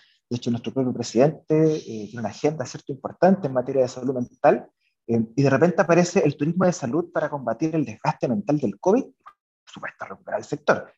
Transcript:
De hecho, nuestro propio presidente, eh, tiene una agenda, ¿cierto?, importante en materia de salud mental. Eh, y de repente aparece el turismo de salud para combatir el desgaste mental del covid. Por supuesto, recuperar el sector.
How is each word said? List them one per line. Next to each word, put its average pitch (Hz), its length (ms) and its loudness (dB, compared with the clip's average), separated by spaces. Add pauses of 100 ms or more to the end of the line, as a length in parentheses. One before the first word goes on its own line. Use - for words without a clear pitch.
(300)
De 120 60 -2
hecho, 120 140 -4
nuestro 120 220 -4
propio 127 220 -2
presidente, 156 800 2
eh, 110 300 -10
tiene 117 140 -14
una 104 100 -6
agenda, 147 340 -4
¿cierto?, - 280 -12
importante 185 540 2
en 139 60 -6
materia 131 300 0
de 120 60 0
salud 127 260 -6
mental. 143 560 0 (360)
Eh, 117 160 0 (140)
y 139 60 4
de 139 80 4
repente 170 320 4
aparece 180 380 4
el 151 140 2
turismo 170 300 0
de 180 80 4
salud 131 400 -4
para 151 160 -2
combatir 143 460 -4
el 156 100 0
desgaste 113 420 -4
mental 135 320 0
del 117 220 -4
covid. 226 240 2
Por - 640 -20
supuesto, - 360 -14
recuperar - 340 -8
el 113 60 -12
sector. - 520 -2